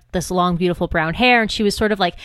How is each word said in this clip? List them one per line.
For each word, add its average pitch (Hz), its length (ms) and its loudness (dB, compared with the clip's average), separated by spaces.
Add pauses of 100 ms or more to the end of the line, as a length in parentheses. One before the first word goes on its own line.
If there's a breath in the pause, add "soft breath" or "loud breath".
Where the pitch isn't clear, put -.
(120)
this 180 180 -4
long, 180 280 0
beautiful 175 320 0
brown 165 240 -2
hair, 240 280 4
and 214 80 -2
she - 140 -4
was 202 100 2
sort 214 200 0
of, 202 80 -2
like, 175 240 0